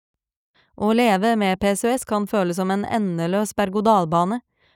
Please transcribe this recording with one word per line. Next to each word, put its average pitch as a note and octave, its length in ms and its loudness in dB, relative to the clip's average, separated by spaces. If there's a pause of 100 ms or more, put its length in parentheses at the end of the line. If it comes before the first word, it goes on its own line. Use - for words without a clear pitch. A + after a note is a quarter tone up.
(760)
Å G#3 160 0
leve A3+ 480 2
med F#3+ 220 0
P G3+ 140 2
C A#3 120 -2
O A#3 60 2
S C4 100 -6
kan G#3 220 -2
føles F3+ 320 -2
som F#3+ 160 -2
en G3+ 100 -2
endeløs F#3+ 720 -2
berg-og-dal-bane, G3 840 0 (360)